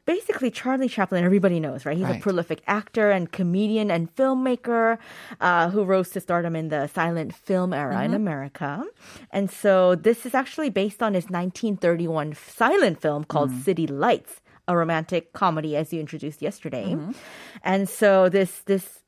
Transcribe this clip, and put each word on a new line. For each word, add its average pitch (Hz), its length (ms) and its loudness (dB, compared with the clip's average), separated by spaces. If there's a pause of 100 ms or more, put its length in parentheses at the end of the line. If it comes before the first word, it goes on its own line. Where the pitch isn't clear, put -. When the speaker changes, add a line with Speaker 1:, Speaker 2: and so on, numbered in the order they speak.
Speaker 1:
basically 339 440 0
Charlie 254 380 -2
Chaplin, 185 360 0
everybody 180 360 4
knows, 135 240 -6
right? 151 120 -2
He's 185 120 0
a 180 80 0
Speaker 2:
Right. - 60 -8
Speaker 1:
prolific 175 440 -2
actor 208 440 0
and 180 200 0
comedian 202 600 0
and 170 240 0
filmmaker, 247 840 0 (420)
uh, 175 300 2
who 202 140 0
rose 185 260 2
to 185 100 -6
stardom 170 360 -2
in 160 120 -4
the 147 200 -2
silent 165 460 -2
film 180 380 -2
era 139 320 -2
in - 80 0
Speaker 2:
Mm-hmm. 208 120 0
Speaker 1:
America. 143 600 -6 (480)
And 196 180 -2
so 185 440 4
this 214 300 0
is 254 100 -6
actually 269 360 -2
based 196 320 -2
on 214 120 0
his 175 160 -2
nineteen 185 460 -4
thirty-one 160 560 0
f-, - 160 -18
silent 247 520 2
film 147 240 -2
called 143 280 0
Speaker 2:
Mm. 127 100 -6
Speaker 1:
City 170 240 0
Lights, 143 540 -2 (280)
a 175 80 2
romantic 165 560 0
comedy, 156 440 0
as 156 160 -2
you 165 80 -4
introduced 151 400 -10
yesterday. 147 560 -4
Speaker 2:
Mm-hmm. 160 160 -8 (500)
Speaker 1:
And 190 260 0
so 190 400 6
this, 190 360 0
this - 440 -4